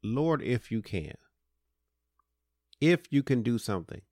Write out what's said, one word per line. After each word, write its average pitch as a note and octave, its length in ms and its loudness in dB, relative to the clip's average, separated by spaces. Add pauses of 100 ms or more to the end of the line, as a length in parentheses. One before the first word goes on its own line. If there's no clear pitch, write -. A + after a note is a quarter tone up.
Lord, C#3+ 400 0
if A#2+ 280 -2
you A2 120 -2
can. E2 320 -8 (1600)
If E3 320 2
you C#3+ 120 4
can C3 180 2
do A#2 160 0
something F#2+ 440 -4 (100)